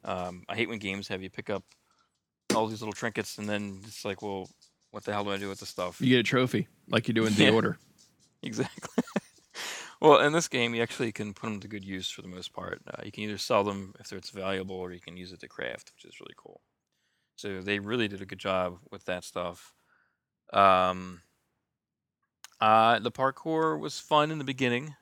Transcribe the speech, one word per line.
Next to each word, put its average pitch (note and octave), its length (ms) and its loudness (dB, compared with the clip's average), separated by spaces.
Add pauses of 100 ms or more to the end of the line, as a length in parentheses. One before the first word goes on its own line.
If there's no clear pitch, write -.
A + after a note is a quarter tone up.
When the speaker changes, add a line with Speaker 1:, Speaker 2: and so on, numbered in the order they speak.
Speaker 1:
Um, F2+ 440 -6
I G2 60 -6
hate A2 140 -2
when A2+ 100 -8
games G2 300 -6
have F#2+ 140 -6
you F#2+ 60 -10
pick - 200 -14
up G2 140 -4 (920)
all A2 120 2
these G#2+ 140 -8
little G#2+ 120 -8
trinkets, A2 460 -6
and G#2 100 -6
then G#2 360 -4
it's - 200 -14
like, G2 160 -6
"Well, G2 280 -8 (420)
what G#2+ 140 -14
the G#2 80 -4
hell G2+ 120 -2
do G2+ 60 -4
I G2 60 -2
do G2 120 -6
with G2 100 -10
the G2+ 80 -14
stuff?" F2+ 340 -6
Speaker 2:
You C3 80 2
get B2+ 100 8
a A2+ 40 2
trophy, B2 440 2 (220)
like A2+ 180 2
you A#2 60 0
do A2+ 120 4
in G#2+ 100 2
The A2 100 8
Speaker 1:
Yeah. B2 60 8
Speaker 2:
Order. A2 320 2
Speaker 1:
<laughs> - 600 -20
Exactly. - 640 -6
<laughs> - 60 -20 (880)
Well, D3 180 10
in D3 140 4
this E3 140 2
game, A#2 280 0
you A#2 80 0
actually A#2 280 -2
can G#2 220 -8
put - 160 -10
'em G#2 120 -6
to G#2 60 -14
good G2+ 180 -10
use F#2+ 260 -6
for - 120 -14
the - 60 -14
most F2+ 240 -12
part. F#2 340 -8
Uh, - 180 -12
you G#2 60 -12
can G#2+ 120 -8
either G#2 140 -6
sell G2+ 260 2
them G2 360 -4
if - 140 -16
it's F#2+ 180 -12
valuable, F#2+ 440 -6
or F2+ 180 -8
you F2+ 80 -16
can E2+ 160 -16
use F2+ 160 -14
it E2+ 80 -20
to - 60 -16
craft, - 480 -10
which - 100 -20
is - 160 -20
really - 160 -18
cool. - 240 -20 (760)
So F#2+ 240 -8
they G2+ 180 0
really G#2+ 280 0
did G2 140 -6
a G2 60 -10
good G2 120 -12
job F2+ 400 -2 (120)
with G2 140 -16
that F2+ 200 -4
stuff. F2 480 -8 (800)
Um, F#2 680 6 (1400)
uh, A2 380 8
the A2 120 -2
parkour D#3+ 680 0
was D#3 200 -8
fun D3+ 320 4
in D#3 80 -4
the C#3+ 60 -6
beginning C3 560 0